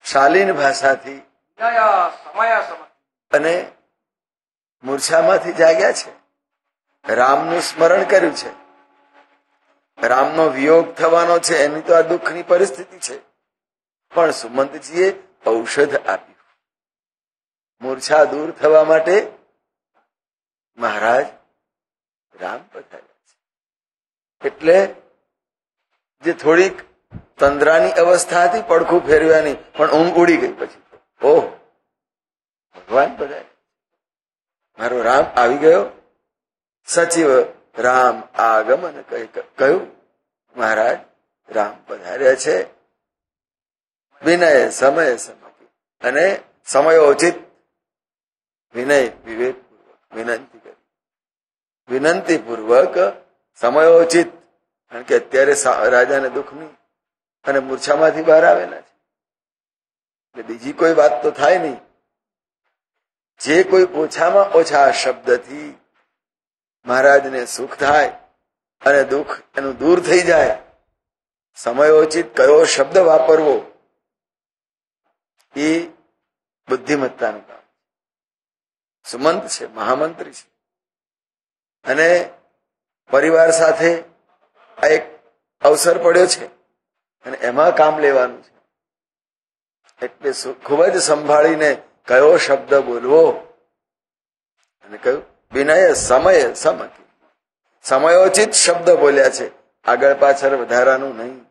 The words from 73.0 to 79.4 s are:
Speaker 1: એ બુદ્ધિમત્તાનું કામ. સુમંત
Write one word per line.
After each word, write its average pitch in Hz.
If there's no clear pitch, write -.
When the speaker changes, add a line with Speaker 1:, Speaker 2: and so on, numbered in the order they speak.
Speaker 1:
એ 160
બુદ્ધિમત્તાનું 123
કામ. -
સુમંત 156